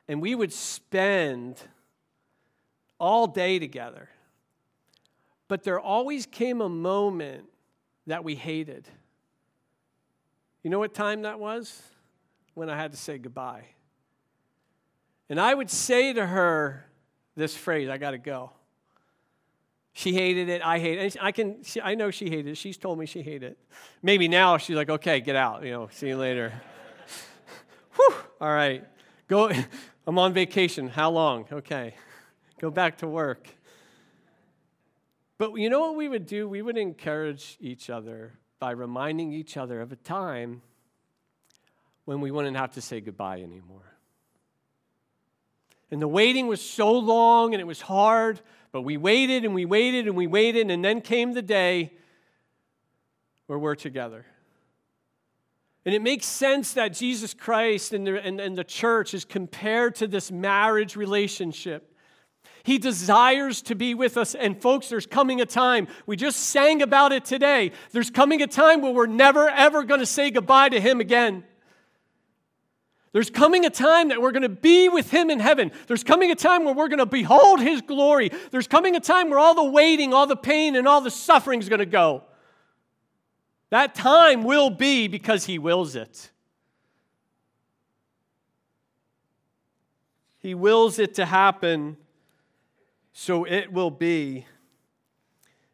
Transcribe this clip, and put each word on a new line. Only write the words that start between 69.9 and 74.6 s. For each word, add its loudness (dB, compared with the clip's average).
say 0
goodbye 6
to 0
him 2
again. 0
There's 0
coming 6
a 2
time 4
that -2
we're 2
gonna 0
be 6